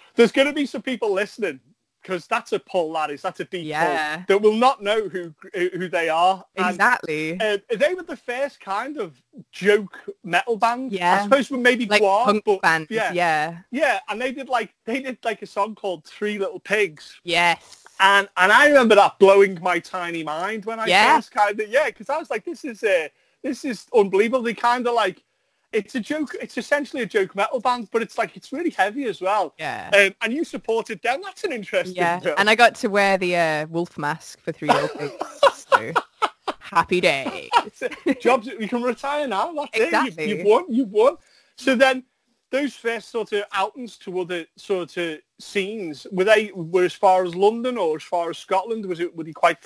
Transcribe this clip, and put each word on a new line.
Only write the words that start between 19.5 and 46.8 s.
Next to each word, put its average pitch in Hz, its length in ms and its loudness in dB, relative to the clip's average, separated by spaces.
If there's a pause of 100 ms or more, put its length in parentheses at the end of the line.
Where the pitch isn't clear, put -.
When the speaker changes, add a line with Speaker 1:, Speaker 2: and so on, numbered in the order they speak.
Speaker 1:
my 175 160 0
tiny 170 440 -8
mind 185 440 -6
when 226 120 -8
I 220 80 -6
Speaker 2:
Yeah. 214 300 6
Speaker 1:
first 254 160 -4
kind 208 260 0
of, 208 120 -6
yeah, 262 200 2
'cause - 200 -12
I 294 80 -4
was 339 120 -10
like, 233 140 -6
"This 320 220 -12
is 226 180 -8
a, 160 260 0 (300)
this 262 240 -8
is 247 300 -8
unbelievable." 214 480 2
They 233 100 -2
kinda, 240 400 -2
like, 214 300 -2 (500)
it's 220 240 -4
a 247 40 -4
joke, 302 400 -6
it's - 160 -14
essentially 285 460 -4
a 214 40 -6
joke 196 280 -2
metal 208 240 -2
band, 240 320 -4
but 226 100 -2
it's, - 160 -10
like, - 200 -6
it's - 160 -20
really 320 180 -4
heavy 214 360 -2
as 196 140 -6
well. 185 380 -2
Speaker 2:
Yeah. 117 340 -8
Speaker 1:
Um, 196 300 6
and 226 100 -2
you 311 120 -4
supported 226 580 -6
them. 262 180 -2
That's 392 220 -16
an 381 80 -4
interesting 185 460 -4
Speaker 2:
Yeah, 175 260 0
Speaker 1:
note. 160 160 -2
Speaker 2:
and 202 100 2
I 220 60 6
got 226 220 4
to - 120 -4
wear 196 300 2
the, 180 180 -2
uh, 156 300 0
wolf 165 320 -6
mask 147 420 -8
for 165 120 -8
Three 151 160 -6
Little - 200 2
Pigs, 143 300 -12
Speaker 1:
<laughs> - 540 -2
Speaker 2:
so 120 200 2 (680)
happy 175 400 0
days. 139 560 -2
Speaker 1:
That's - 260 -4
it. 339 380 -4
Jobs, 311 260 2
you 226 220 -8
can 240 140 -2
retire 277 440 -4
now. 233 260 -2
That's 294 220 -6
it. 220 60 0
You've, 233 80 2
Speaker 2:
Exactly. 185 400 -2
Speaker 1:
you've 156 180 -4
won. 247 220 4
You've 233 240 -2
won. 233 240 4 (400)
So 262 180 0
then, 262 300 2 (500)
those 277 200 -2 (120)
first 233 240 -6
sort 220 220 -6
of 202 100 -2 (100)
outings 208 400 -6 (120)
to - 40 -16 (120)
other 175 200 -6 (160)
sort 180 400 -6
of 165 220 -6 (200)
scenes, 190 720 -8
were 185 200 0
they, 214 220 2
were 180 300 0